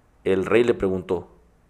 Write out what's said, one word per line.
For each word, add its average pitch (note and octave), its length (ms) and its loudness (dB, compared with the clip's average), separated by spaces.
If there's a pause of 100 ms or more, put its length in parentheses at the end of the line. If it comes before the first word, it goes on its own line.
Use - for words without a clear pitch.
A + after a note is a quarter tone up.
(240)
El F#2+ 200 0
rey F2+ 200 4
le A#2 100 2
preguntó: F#2 540 -4 (420)